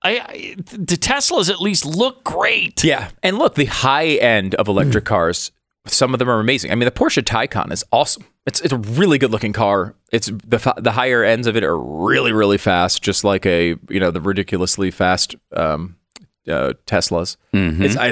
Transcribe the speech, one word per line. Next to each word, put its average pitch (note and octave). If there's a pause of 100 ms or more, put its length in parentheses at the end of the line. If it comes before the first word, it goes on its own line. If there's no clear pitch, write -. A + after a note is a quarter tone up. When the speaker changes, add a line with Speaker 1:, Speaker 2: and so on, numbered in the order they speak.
Speaker 1:
I, A3
I, -
the F3+
Teslas C4
at F#3
least G3
look G#3
great. -
Speaker 2:
Yeah, C3 (140)
and F#3
look, -
the D3
high C#3
end A2
of G#2
electric G#2+
Speaker 1:
<clears throat> -
Speaker 2:
cars, F2 (360)
some C3
of B2
them B2
are A2+
amazing. A2
I G2
mean, A#2+
the B2
Porsche -
Taycan A2+
is F#2
awesome. - (200)
It's, -
it's C3
a B2+
really C3+
good B2
looking G#2+
car. G2+ (160)
It's A#2 (160)
the A2+
fa-, -
the A2+
higher B2
ends A2+
of A2
it A2+
are E2
really, G2
really G2+
fast, F2+
just -
like G2+
a, E2+ (140)
you F#2+
know, F2
the E2
ridiculously F#2+
fast, F#2 (200)
um, E2 (540)
uh, C2+ (120)
Teslas. F2 (160)
Speaker 1:
Mm-hmm. F2+
Speaker 2:
It's, G#2 (160)